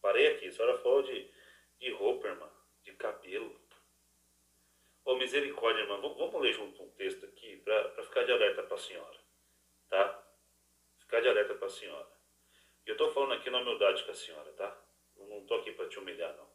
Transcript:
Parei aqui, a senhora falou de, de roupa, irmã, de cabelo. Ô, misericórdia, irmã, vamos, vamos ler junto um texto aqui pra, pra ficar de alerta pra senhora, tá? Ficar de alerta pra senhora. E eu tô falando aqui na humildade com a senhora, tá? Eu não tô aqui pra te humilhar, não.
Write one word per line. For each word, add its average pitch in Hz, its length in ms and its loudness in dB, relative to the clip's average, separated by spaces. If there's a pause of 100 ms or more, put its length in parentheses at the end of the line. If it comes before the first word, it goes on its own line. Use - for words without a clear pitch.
Parei 127 340 6
aqui, - 120 -10
a - 40 -8
senhora 123 280 2
falou 135 240 6
de, - 260 -6 (500)
de 123 120 -6
roupa, 101 360 0
irmã, 87 220 -8 (340)
de - 100 -20
cabelo. 104 680 -8 (1500)
Ô, 131 100 4
misericórdia, 123 680 0
irmã, 101 180 -4
vamos, 147 180 -6
vamos 156 240 -2
ler 120 120 2
junto 104 300 -10
um - 80 -20
texto - 340 -8
aqui 104 320 -20
pra, 107 320 0
pra - 140 -10
ficar 123 200 0
de 120 80 2
alerta 110 320 4
pra 92 140 -6
senhora, - 420 -12 (720)
tá? 98 340 2 (760)
Ficar - 220 2
de 123 80 6
alerta 104 260 4
pra 98 140 -6
senhora. 90 380 -12 (760)
E - 40 -12
eu 107 80 -4
tô 156 140 4
falando 131 220 0
aqui 117 160 -6
na 127 100 0
humildade 104 440 4
com 85 80 -10
a - 40 -10
senhora, 76 380 -14
tá? 101 260 -8 (380)
Eu 98 100 -20
não 104 180 -14
tô 117 100 -2
aqui 110 160 -4
pra - 160 -8
te 92 120 -12
humilhar, 87 380 -8
não. - 160 -20